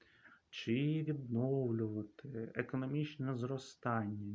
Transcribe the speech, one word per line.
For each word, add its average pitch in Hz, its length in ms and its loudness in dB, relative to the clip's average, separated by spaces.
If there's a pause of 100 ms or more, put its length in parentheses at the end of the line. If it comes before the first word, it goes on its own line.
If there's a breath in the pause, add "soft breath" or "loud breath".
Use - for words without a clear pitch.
(500 loud breath)
Чи 147 540 2
відновлювати 120 1500 0
економічне 131 800 0
зростання? 113 1000 0